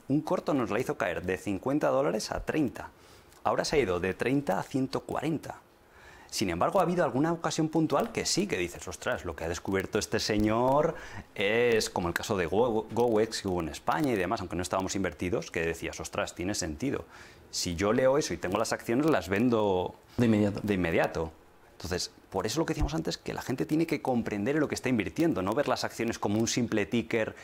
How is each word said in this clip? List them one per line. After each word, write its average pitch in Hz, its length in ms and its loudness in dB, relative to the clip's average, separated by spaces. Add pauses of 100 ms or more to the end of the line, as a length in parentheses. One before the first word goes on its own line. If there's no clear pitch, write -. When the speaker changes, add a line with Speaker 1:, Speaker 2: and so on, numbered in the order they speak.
Speaker 1:
un 143 120 4
corto - 320 0
nos 123 180 2
la 101 80 2
hizo 135 200 -2
caer 85 240 0
de 92 160 0
cincuenta 135 500 0
dólares 147 420 2
a - 140 -4
treinta. - 460 -2 (520)
Ahora 139 220 2
se 165 120 0
ha - 40 4
ido 92 180 2
de 92 160 0
treinta 139 460 0
a - 20 -2
ciento 131 380 -2
cuarenta. - 560 -6 (760)
Sin - 180 -2
embargo, 127 320 2
ha - 20 6
habido 170 220 2
alguna 139 260 2
ocasión 160 380 -2
puntual 160 420 0
que - 140 -2
sí, - 220 0
que 110 100 -2
dices, 90 320 -6
"Ostras, 98 380 -6
lo 82 100 -6
que - 80 -8
ha 82 60 -2
descubierto 95 480 -2
este 104 200 0
señor 120 760 2 (400)
es", 110 560 2
como 90 180 -2
el 85 60 -2
caso - 240 -2
de 87 80 0
Go-, 110 440 0
Gowex 113 520 2
que 101 60 -2
hubo 87 120 0
en 80 80 -4
España 135 440 -2
y 110 40 2
demás, 92 240 0
aunque 87 160 -6
no 87 60 -2
estábamos 95 340 -2
invertidos, 92 540 -4
que 90 100 -4
decías, 80 400 -4
"Ostras, 92 340 -6
tiene 95 200 -4
sentido. 87 500 -4 (460)
Si - 240 -4
yo 98 180 2
leo 131 240 4
eso 151 160 -2
y 85 60 -6
tengo 92 180 -2
las 113 160 0
acciones, 120 320 0
las 104 240 2
vendo 104 640 2 (220)
Speaker 2:
De 120 80 4
inmediato. 104 380 4
Speaker 1:
de 104 100 2
inmediato". 85 600 2 (400)
Entonces, 90 380 -4 (200)
por 92 160 0
eso 123 140 -2
lo 165 40 2
que 156 80 -2
decíamos 151 220 0
antes, 160 240 -4
que - 160 -8
la - 80 -8
gente 143 240 -2
tiene 156 200 2
que - 140 -2
comprender 110 540 0
en 160 60 2
lo 135 80 2
que - 60 -2
está - 140 -4
invirtiendo, 113 540 2
no 95 100 2
ver 135 160 2
las 120 160 0
acciones 113 340 -2
como 104 200 2
un 113 100 4
simple 107 380 2
ticker 110 580 0